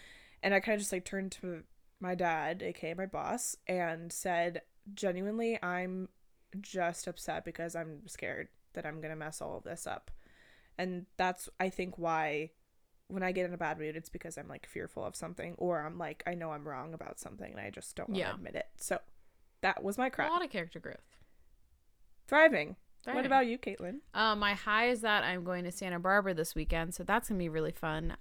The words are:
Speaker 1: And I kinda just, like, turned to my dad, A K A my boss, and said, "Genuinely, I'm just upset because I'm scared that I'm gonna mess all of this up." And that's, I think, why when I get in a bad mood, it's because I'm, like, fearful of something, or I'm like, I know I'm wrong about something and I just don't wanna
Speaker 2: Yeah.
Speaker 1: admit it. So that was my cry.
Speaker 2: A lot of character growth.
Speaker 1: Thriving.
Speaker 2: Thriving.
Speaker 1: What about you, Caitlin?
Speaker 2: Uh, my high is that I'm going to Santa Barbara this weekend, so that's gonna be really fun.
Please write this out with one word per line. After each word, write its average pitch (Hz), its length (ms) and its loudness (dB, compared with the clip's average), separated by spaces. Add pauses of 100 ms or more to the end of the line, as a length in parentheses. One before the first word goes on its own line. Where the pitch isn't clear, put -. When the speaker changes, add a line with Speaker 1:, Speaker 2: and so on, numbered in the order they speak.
(440)
Speaker 1:
And 196 100 6
I 196 60 10
kinda 214 200 2
just, 202 120 -2
like, 180 140 -2
turned 190 280 -4
to 170 300 -8 (380)
my 185 140 0
dad, 165 480 2
A 175 100 -2
K 160 180 -6
A 170 40 -4
my 190 100 -4
boss, 196 500 -2 (120)
and 170 440 0
said, 175 520 0 (300)
"Genuinely, 208 720 0
I'm 185 460 -2 (500)
just 175 480 0
upset 170 380 -4
because 170 300 -6
I'm 160 320 -8
scared - 420 -6 (240)
that 175 120 -6
I'm 156 140 -6
gonna 156 160 -6
mess 156 260 -8
all 156 140 -6
of - 80 -10
this - 240 -8
up." - 240 -8 (680)
And 180 280 -2 (100)
that's, 185 320 0 (120)
I 185 100 2
think, 180 280 -6
why 160 540 0 (560)
when 185 160 -4
I 185 80 2
get 185 140 2
in 175 80 -4
a 175 40 -6
bad 160 220 0
mood, 151 160 -4
it's 165 140 -10
because 170 280 -10
I'm, 156 120 -10
like, 151 160 -12
fearful - 400 -8
of 175 100 -6
something, 175 400 -8
or 175 300 2
I'm 170 120 -8
like, 156 300 -6
I 175 60 -2
know 165 180 -6
I'm 147 160 -8
wrong 147 260 -8
about - 260 -12
something - 320 -12
and 101 100 -10
I 104 80 -6
just - 260 -12
don't - 140 -8
wanna 190 100 0
Speaker 2:
Yeah. - 140 -2
Speaker 1:
admit - 220 -8
it. - 120 -4 (100)
So - 220 -2 (600)
that - 220 2
was 202 140 -2
my 254 120 2
cry. - 180 0
Speaker 2:
A 320 40 2
lot 349 120 2
of 302 60 -4
character 170 300 -6
growth. - 380 -14 (1120)
Speaker 1:
Thriving. 254 480 8 (280)
Speaker 2:
Thriving. 247 140 0
Speaker 1:
What 262 80 2
about 262 220 8
you, 233 100 0
Caitlin? 196 420 -6 (140)
Speaker 2:
Uh, 214 220 6
my 208 180 4
high 214 360 4
is 240 120 2
that 214 220 4
I'm 180 200 0
going 180 200 -2
to 175 80 -2
Santa 180 280 -2
Barbara 190 340 6
this 165 220 0
weekend, 165 380 2
so 180 100 -6
that's 214 260 2
gonna 202 100 2
be 170 100 2
really 156 220 0
fun. 156 500 0